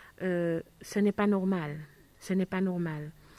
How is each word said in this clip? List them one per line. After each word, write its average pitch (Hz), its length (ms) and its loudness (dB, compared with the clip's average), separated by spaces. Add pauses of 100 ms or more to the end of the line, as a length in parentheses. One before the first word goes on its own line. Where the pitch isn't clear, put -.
(220)
Euh, 175 400 0 (200)
ce - 180 -4
n'est 202 120 6
pas 202 160 2
normal, 185 500 0 (420)
ce - 140 -4
n'est 185 120 2
pas 185 160 -2
normal. 165 500 -2 (280)